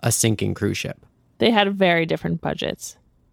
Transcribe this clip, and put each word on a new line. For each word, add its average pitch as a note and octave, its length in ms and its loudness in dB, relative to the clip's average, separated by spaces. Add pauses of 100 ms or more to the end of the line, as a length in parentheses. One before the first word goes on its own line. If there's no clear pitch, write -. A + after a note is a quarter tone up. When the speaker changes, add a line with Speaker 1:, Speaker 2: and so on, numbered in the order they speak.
Speaker 1:
a A#2+ 100 2
sinking G2+ 420 0
cruise G2+ 240 -2
ship. - 260 -10 (340)
Speaker 2:
They G#3 120 4
had G3+ 260 2
very F3 300 2
different E3 340 -4
budgets. - 560 -8 (360)